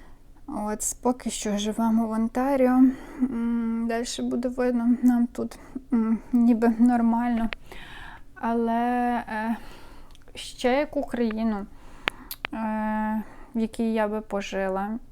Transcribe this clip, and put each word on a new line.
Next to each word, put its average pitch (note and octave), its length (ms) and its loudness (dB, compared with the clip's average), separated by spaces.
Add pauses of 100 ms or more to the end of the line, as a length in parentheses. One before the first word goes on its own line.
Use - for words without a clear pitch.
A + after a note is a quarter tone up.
(460)
От, G#3 560 -4
поки B3 280 0
що G#3 280 -2
живемо A3 480 2
в A3 40 -4
Онтаріо. B3+ 720 4 (400)
М, A#3 640 0
дальше A#3 340 -2
буде B3 260 -2
видно, B3 540 2
нам A#3+ 240 6
тут, - 320 -6 (340)
м, A3+ 260 2 (140)
ніби A#3 360 6 (100)
нормально. A#3 680 4 (840)
Але, A#3 380 0 (560)
е, A3 280 -2 (840)
ще - 340 0
яку D4 300 0
країну, A3 640 0 (840)
е, G#3+ 720 -2 (320)
в A#3 40 -4
якій A3 340 -2
я G#3+ 160 2
би G#3+ 120 -2
пожила. G3 680 -4 (240)